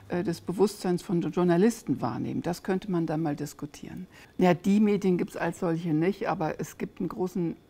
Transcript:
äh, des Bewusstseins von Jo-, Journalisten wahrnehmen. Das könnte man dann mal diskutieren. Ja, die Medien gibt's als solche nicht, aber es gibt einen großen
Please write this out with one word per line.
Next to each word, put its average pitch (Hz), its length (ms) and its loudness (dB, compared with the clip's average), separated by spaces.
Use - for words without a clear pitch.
äh, 175 160 -2
des 165 180 -4
Bewusstseins 180 600 0
von 170 180 0
Jo-, 156 80 -2
Journalisten 180 720 2
wahrnehmen. 127 400 -4
Das 170 220 -6
könnte 190 260 -2
man 170 160 2
dann 156 160 -2
mal 147 140 -2
diskutieren. 156 720 -12
Ja, 180 160 6
die 196 240 2
Medien 202 380 4
gibt's 185 200 -4
als 170 220 -4
solche 170 300 -2
nicht, 170 400 0
aber 156 300 -2
es - 200 -8
gibt - 200 -8
einen 180 100 -2
großen 180 480 -4